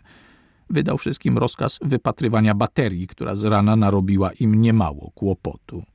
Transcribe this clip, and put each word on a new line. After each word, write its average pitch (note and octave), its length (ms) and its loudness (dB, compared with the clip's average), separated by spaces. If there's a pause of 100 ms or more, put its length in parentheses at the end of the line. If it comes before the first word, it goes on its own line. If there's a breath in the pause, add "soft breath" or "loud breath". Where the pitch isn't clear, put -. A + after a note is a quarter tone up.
(680 soft breath)
Wydał D3 280 0
wszystkim - 400 -2
rozkaz B2 440 -2
wypatrywania A2+ 760 0
baterii, G2+ 520 -2
która - 280 -8
z G2+ 80 -6
rana G#2+ 320 4
narobiła G2 560 2
im A2 300 2
niemało E2+ 540 0
kłopotu. - 680 -6 (120)